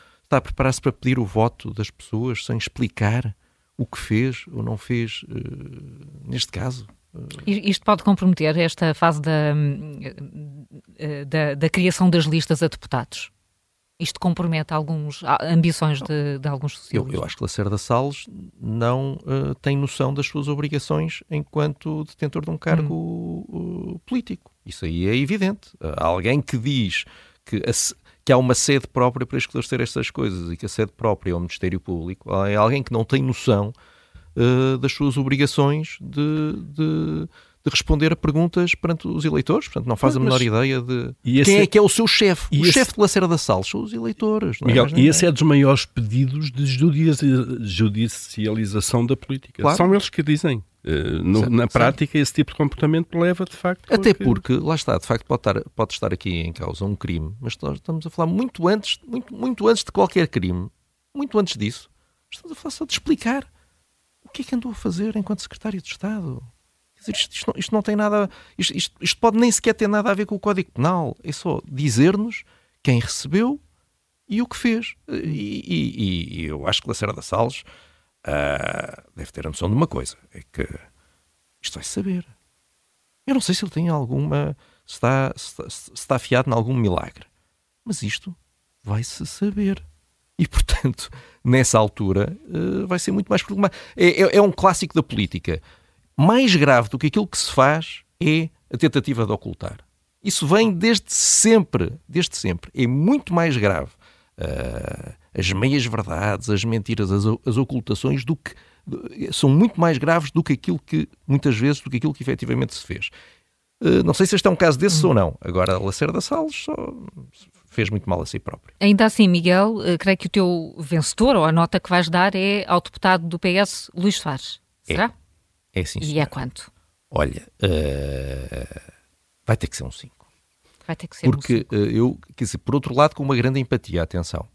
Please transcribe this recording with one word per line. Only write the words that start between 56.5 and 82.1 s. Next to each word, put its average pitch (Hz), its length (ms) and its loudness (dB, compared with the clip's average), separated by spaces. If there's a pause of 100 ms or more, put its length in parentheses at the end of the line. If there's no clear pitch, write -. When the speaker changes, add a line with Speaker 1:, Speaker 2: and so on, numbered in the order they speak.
Speaker 1:
causa 87 320 -8
um 101 100 -2
crime, 82 460 -6
mas 120 180 -8
nós - 180 -6
estamos 160 280 -8
a 160 60 -10
falar 160 200 -2
muito 196 360 -2
antes, 202 400 0
muito, 240 260 -10
muito 233 340 -2
antes 226 160 4
de - 80 -12
qualquer 180 360 2
crime, 90 420 -4 (420)
muito 277 280 -2
antes - 180 -2
disso, 107 320 -6 (420)
estamos 330 240 -16
a - 60 -20
falar 311 100 -10
só - 140 -10
de - 80 -6
explicar 269 540 -2 (760)
o - 60 -20
que - 140 -12
é - 20 -8
que - 80 -6
andou 240 180 -4
a 208 40 -12
fazer 202 400 -4
enquanto 208 260 -4
secretário 196 400 -10
de - 60 -20
Estado. 170 560 -10 (500)
Quer - 60 -20
dizer, - 160 -10
isto, - 180 -4
isto - 140 -6
não, 220 100 -2
isto 202 160 -4
não 214 80 2
tem 214 140 -2
nada, 208 340 2 (260)
isto, - 220 -4
isto, - 240 -6
isto - 180 -2
pode 220 200 4
nem 240 120 6
sequer 220 220 2
ter 220 140 0
nada 208 240 2
a - 20 2
ver 196 140 -2
com 208 80 -4
o 185 40 -6
Código 202 320 -2
Penal, 165 520 0
é 151 80 -8
só - 360 -4
dizer-nos 151 760 2 (400)
quem 123 160 4
recebeu 208 600 0 (680)
e 220 100 -2
o 247 60 0
que - 100 -12
fez. 226 380 -2 (140)
E, - 100 -8
e, 123 800 -4
e, 90 440 -4
e 80 40 -6
eu 76 220 -6
acho - 160 -2
que - 40 -10
Lacerda - 360 -6
Salles, 117 400 -2 (640)
ah, - 760 -4 (120)
deve 82 160 -14
ter 76 140 -12
a 78 40 -6
noção 85 200 -4
de 107 60 2
uma 151 100 4
coisa: - 320 -8 (160)
é - 80 -20 (100)
que - 160 -6 (920)
isto - 140 -12
vai 143 80 -14
saber. 185 420 -6 (1040)